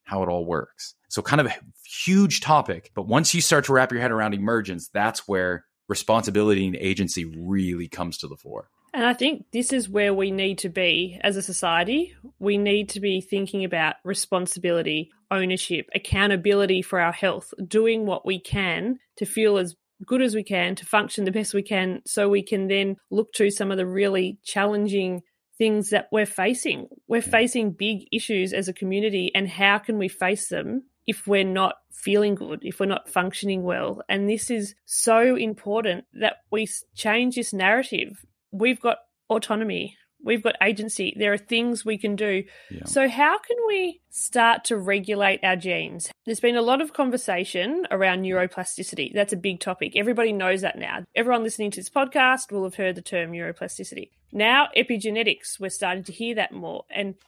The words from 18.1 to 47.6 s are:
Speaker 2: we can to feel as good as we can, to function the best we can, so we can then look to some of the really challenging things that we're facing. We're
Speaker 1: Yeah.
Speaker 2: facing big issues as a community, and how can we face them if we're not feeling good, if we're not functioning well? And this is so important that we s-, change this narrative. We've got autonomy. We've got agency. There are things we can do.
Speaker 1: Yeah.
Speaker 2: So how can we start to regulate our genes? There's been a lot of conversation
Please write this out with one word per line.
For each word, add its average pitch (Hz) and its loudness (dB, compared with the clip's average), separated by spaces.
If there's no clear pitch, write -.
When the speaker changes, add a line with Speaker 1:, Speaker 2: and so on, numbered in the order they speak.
Speaker 2:
we 185 0
can 190 -2
to 208 -2
feel 208 2
as 180 -2
good 254 2
as 240 2
we 214 -2
can, 180 0
to - -14
function 208 0
the 185 0
best 208 -2
we 202 0
can, 190 -2
so 202 2
we 202 4
can 196 -2
then 196 0
look 214 0
to 202 4
some 202 -2
of 190 -2
the 185 0
really 190 0
challenging 196 0
things 214 2
that 202 0
we're 214 2
facing. 208 -2
We're 233 2
Speaker 1:
Yeah. 233 -2
Speaker 2:
facing 233 4
big 196 -4
issues 190 -2
as 190 -2
a 185 -6
community, 196 0
and 196 0
how 196 4
can 214 -2
we 190 0
face 185 -2
them 180 -4
if - -6
we're 196 4
not 190 0
feeling 208 2
good, 160 -8
if - -10
we're 196 0
not - -4
functioning 190 -2
well? 180 -4
And 202 0
this 214 -2
is 208 -4
so 233 4
important 214 -2
that - -2
we 214 0
s-, - -8
change 240 0
this 240 -4
narrative. 202 0
We've 226 0
got - 0
autonomy. 214 -2
We've 220 0
got 226 2
agency. 208 -2
There 208 2
are 208 0
things 233 -2
we 220 -2
can 208 -2
do. 196 -2
Speaker 1:
Yeah. - -12
Speaker 2:
So 269 2
how 294 4
can 466 -2
we 370 0
start 233 2
to 226 0
regulate 196 0
our 185 2
genes? 170 -6
There's 226 -6
been 240 4
a 240 2
lot 254 2
of 302 -4
conversation 247 -2